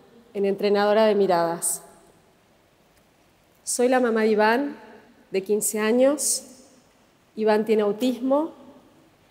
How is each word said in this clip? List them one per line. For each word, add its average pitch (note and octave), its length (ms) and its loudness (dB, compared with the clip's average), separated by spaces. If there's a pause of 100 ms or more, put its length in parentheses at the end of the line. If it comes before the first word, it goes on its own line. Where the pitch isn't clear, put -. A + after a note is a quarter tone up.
(340)
en G3+ 100 -4
entrenadora G3+ 600 2
de G#3+ 80 2
miradas. E3+ 680 -2 (1800)
Soy - 240 -2
la B3+ 120 2
mamá A3+ 220 0
de A3 60 2
Iván, A3 480 2 (540)
de F#3+ 120 -4
quince G#3 380 -2
años. B3+ 640 0 (920)
Iván G#3+ 280 2
tiene A3 180 0
autismo, B3+ 680 -2 (800)